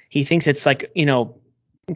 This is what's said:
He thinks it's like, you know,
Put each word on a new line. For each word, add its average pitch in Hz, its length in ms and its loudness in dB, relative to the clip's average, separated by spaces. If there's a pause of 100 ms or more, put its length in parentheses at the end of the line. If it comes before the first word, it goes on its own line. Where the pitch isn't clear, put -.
He 147 160 -2
thinks 165 220 0
it's 143 180 0
like, 135 300 0
you 170 100 0
know, 123 320 0 (600)